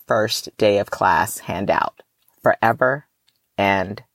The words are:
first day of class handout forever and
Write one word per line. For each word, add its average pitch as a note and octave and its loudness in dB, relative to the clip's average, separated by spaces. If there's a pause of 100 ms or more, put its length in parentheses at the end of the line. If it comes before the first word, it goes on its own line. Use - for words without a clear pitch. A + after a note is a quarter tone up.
first A2 -2
day G#2 4
of G2+ -4
class F2+ 0
handout - -4 (400)
forever B2+ 0 (500)
and G2 -2 (120)